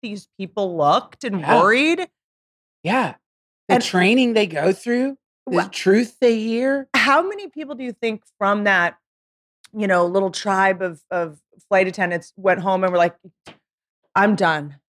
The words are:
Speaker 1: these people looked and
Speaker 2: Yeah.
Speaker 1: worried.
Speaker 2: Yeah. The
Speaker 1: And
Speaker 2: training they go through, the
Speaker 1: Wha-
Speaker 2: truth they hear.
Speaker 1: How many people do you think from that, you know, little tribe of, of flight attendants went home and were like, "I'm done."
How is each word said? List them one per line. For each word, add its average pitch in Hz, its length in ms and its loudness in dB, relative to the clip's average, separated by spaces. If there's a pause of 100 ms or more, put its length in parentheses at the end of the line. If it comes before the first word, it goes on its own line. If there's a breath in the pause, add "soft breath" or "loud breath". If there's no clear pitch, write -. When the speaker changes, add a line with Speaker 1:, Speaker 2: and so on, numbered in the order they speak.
Speaker 1:
these 208 240 -12 (100)
people 190 400 -6
looked 156 460 0
and 202 160 -4
Speaker 2:
Yeah. 220 220 4
Speaker 1:
worried. 302 480 2 (720)
Speaker 2:
Yeah. 196 300 -2 (560)
The 254 60 4
Speaker 1:
And 240 80 2
Speaker 2:
training 226 500 2
they 214 120 2
go 165 280 -2
through, 247 440 -4 (300)
the 254 80 -4
Speaker 1:
Wha- - 140 0
Speaker 2:
truth 220 500 0
they 233 180 4
hear. 247 580 -4
Speaker 1:
How 269 260 2
many 392 260 -6
people 294 280 -12
do 254 100 -14
you 240 80 -8
think 220 300 -6 (140)
from 208 280 0
that, 196 320 2 (800)
you 214 100 -2
know, 180 180 4
little 190 260 0
tribe 190 500 0
of, 175 200 -8 (100)
of 165 280 -6 (280)
flight 190 200 2
attendants 175 500 -6
went 190 240 0
home 185 220 -2
and 185 100 0
were 180 40 2
like, 170 180 2 (1000)
"I'm 208 200 2
done." 151 440 -2 (120)